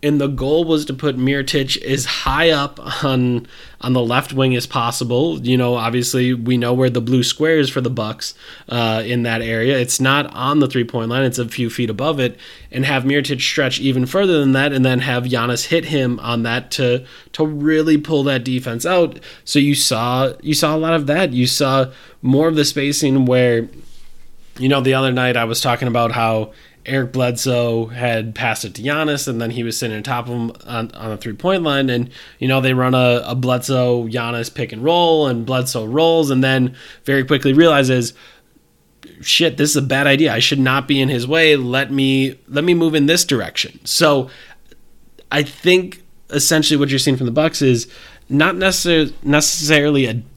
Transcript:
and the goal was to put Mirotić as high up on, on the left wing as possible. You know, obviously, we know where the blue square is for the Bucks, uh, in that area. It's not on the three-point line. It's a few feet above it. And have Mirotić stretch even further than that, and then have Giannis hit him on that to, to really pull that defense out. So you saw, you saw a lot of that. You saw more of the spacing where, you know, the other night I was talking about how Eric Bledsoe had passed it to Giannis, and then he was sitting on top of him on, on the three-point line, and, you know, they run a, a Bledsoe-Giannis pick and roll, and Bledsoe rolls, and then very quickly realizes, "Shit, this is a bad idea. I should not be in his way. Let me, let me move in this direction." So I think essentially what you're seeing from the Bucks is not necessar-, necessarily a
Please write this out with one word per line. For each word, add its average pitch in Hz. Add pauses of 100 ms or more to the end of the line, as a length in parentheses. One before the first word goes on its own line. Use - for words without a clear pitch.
and 147
the 139
goal 143
was 156
to -
put 131
Mirotić 135
as 131
high 151
up 147 (240)
on, 127 (340)
on 123
the 127
left 123
wing 131
as 120
possible. 123
You 127
know, 123
obviously, 123
we 120
know 120
where 127
the 120
blue 123
square 156
is 139
for 139
the 123
Bucks, 113 (340)
uh, 113
in 120
that 113
area. 117
It's 123
not 135
on 139
the 147
three-point 117
line. 127
It's 123
a 117
few 117
feet 120
above 135
it. 123 (320)
And 151
have 135
Mirotić 139
stretch 131
even 127
further 185
than 139
that, 139
and 131
then 127
have 123
Giannis 123
hit 165
him 131
on 117
that 117
to, 127 (260)
to 160
really 156
pull 147
that 135
defense 123
out. 175 (280)
So -
you 143
saw, 127
you 151
saw 151
a 160
lot 165
of 156
that. 147
You 123
saw 135 (340)
more 135
of 160
the 147
spacing 139
where, 123 (880)
you 131
know, 135
the 131
other 135
night 127
I 117
was 117
talking 127
about 117
how 113 (340)
Eric 131
Bledsoe 120
had 113
passed 117
it 90
to -
Giannis, 147
and 117
then 117
he 120
was 113
sitting 110
on 107
top 123
of 123
him 117 (140)
on, 113
on -
the 107
three-point 170
line, 139
and, 123 (280)
you 131
know, 131
they 131
run 127
a, 123
a 123
Bledsoe-Giannis 123
pick 117
and 113
roll, 165
and 117
Bledsoe 127
rolls, 160
and 131
then 127 (300)
very 135
quickly 131
realizes, 135 (1120)
"Shit, 165
this 147
is 151
a 143
bad 135
idea. 139
I 113
should 139
not 135
be 139
in 131
his 123
way. 156
Let 131
me, 135 (100)
let 143
me 175
move 160
in 147
this 170
direction." -
So 139 (1040)
I 151
think 180 (260)
essentially 151
what 139
you're 135
seeing 131
from 127
the 117
Bucks 151
is 123 (400)
not 160
necessar-, 175 (120)
necessarily 147
a 113 (140)